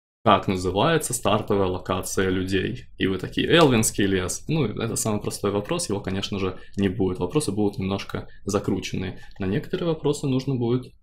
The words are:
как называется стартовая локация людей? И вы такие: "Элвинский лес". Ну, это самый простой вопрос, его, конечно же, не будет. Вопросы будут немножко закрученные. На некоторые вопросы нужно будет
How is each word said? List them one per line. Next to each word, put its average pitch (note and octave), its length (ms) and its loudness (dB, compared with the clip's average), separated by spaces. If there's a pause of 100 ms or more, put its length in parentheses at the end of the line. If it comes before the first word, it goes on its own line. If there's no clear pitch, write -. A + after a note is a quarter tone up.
(240)
как G2+ 240 6
называется G2+ 680 2
стартовая G2+ 540 2
локация F#2 600 -2
людей? F#2+ 560 0 (120)
И G2+ 80 -2
вы F#2+ 140 0
такие: - 280 -2
"Элвинский A#2+ 600 6
лес". F#2 400 -2
Ну, D3+ 180 0
это G#2+ 300 -4
самый G#2 260 0
простой G#2 300 -2
вопрос, - 380 -2
его, G2+ 100 0
конечно G2 400 -4
же, F#2 180 -2 (200)
не G2 120 4
будет. F#2 300 0
Вопросы G2 320 0
будут G2+ 260 0
немножко G2 500 -4 (180)
закрученные. G2 720 -2 (200)
На G2 60 -2
некоторые E3 440 -2
вопросы D3 360 -2
нужно C3+ 300 0
будет B2 360 0 (100)